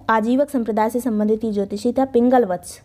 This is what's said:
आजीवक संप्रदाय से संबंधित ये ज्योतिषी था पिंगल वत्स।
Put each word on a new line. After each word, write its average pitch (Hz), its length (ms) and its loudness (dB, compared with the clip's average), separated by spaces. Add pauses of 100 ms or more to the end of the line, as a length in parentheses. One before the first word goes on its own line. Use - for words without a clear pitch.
आजीवक 240 400 2
संप्रदाय 220 400 -2
से 240 100 -2
संबंधित 214 440 0
ये 226 80 -2
ज्योतिषी 202 420 -2
था 262 120 2
पिंगल 247 400 4
वत्स। - 400 -8